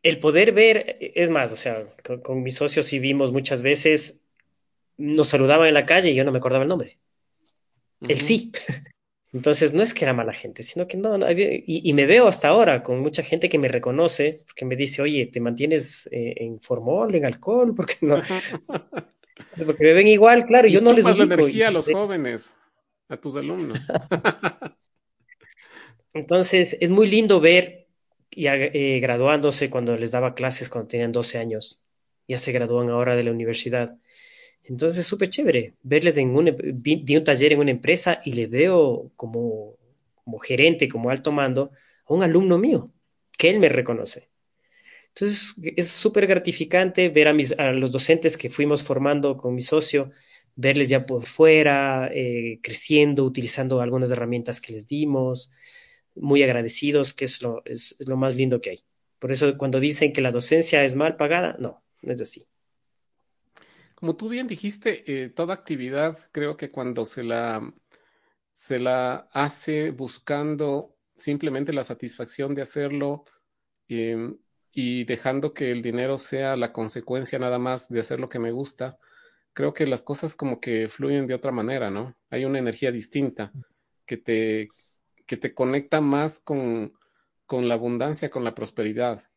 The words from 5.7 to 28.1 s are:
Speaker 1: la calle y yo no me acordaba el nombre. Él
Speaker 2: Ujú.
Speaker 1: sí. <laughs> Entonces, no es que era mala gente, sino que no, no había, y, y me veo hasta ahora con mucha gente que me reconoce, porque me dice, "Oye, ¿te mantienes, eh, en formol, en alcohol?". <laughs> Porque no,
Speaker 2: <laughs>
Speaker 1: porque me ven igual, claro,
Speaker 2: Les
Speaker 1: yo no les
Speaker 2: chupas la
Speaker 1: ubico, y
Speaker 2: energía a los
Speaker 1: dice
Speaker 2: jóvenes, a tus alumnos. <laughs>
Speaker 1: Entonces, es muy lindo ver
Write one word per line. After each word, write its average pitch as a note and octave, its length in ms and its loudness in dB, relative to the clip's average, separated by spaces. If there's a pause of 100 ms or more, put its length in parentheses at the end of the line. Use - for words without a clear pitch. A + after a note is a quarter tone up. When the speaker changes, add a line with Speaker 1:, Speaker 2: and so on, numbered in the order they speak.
Speaker 1:
la C#3+ 120 2
calle F3 240 4
y C3 40 2
yo C3+ 100 2
no C#3 80 0
me B2+ 60 0
acordaba B2+ 240 0
el D3+ 60 0
nombre. - 300 -4 (1080)
Él C#3 100 2
Speaker 2:
Ujú. - 20 -2
Speaker 1:
sí. F3 340 0
<laughs> - 800 -14
Entonces, D3 400 2
no F#3 100 2
es A#3 100 0
que D#3 120 -2
era C3 80 0
mala A2+ 200 -4
gente, - 300 -14
sino F3+ 240 -6
que F#3 100 -12
no, G#3 200 -2
no F#3+ 100 0
había, F3 260 2
y, - 140 -6
y D#3+ 260 -2
me C#3 120 4
veo A3 220 6
hasta E3 220 2
ahora E3+ 340 4
con B2+ 180 -4
mucha D3+ 220 -4
gente E3 260 -2
que D#3 100 0
me C3+ 80 0
reconoce, D3 800 -2
porque - 180 -14
me B2+ 120 -6
dice, C#3 260 -4
"Oye, C#3+ 240 0
¿te A#2+ 140 -8
mantienes, C#3 720 -4
eh, A#2 260 -6
en A2+ 240 -10
formol, D3+ 540 -2
en D3 100 0
alcohol?". A#3 480 0
<laughs> - 40 -6
Porque - 240 -4
no, D3 200 4
Speaker 2:
<laughs> - 1400 -10
Speaker 1:
porque D3+ 200 0
me D#3+ 80 10
ven G3+ 140 8
igual, A3+ 380 10
claro, A#3 220 8
Speaker 2:
Les - 20 10
Speaker 1:
yo F#3+ 120 6
no A#3 100 8
les - 0 -
Speaker 2:
chupas A3+ 260 6
la G#3 60 6
Speaker 1:
ubico, D#3+ 240 6
y C#3 60 0
Speaker 2:
energía A3 160 4
a - 20 2
los F3+ 60 0
Speaker 1:
dice D#3 120 -2
Speaker 2:
jóvenes, E3+ 640 -2 (560)
a C3 80 -10
tus C3+ 220 -12
alumnos. C#3+ 560 -6 (180)
<laughs> - 680 -2 (1400)
Speaker 1:
Entonces, F3+ 680 2
es F3 100 2
muy G3+ 180 6
lindo G3+ 320 6
ver F3 480 6 (440)